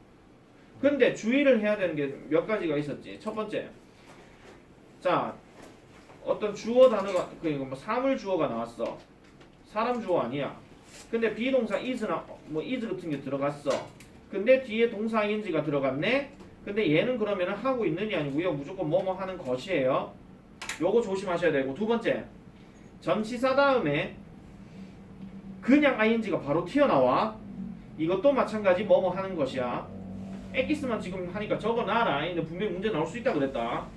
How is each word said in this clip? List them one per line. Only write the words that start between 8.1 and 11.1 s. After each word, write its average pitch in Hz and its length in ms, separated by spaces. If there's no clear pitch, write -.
주어가 180 320
나왔어. 113 500
사람 233 340
주어 170 200
아니야. 127 380